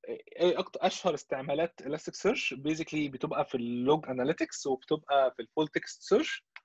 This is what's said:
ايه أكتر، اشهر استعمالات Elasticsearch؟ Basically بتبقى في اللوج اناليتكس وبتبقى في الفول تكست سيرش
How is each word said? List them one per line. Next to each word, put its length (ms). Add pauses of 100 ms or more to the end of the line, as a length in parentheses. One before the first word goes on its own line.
ايه 520
أكتر، 240
اشهر 300
استعمالات 680
Elasticsearch؟ 760
Basically 540
بتبقى 340
في 100
اللوج 540
اناليتكس 580
وبتبقى 680
في 60
الفول 260
تكست 360
سيرش 420 (200)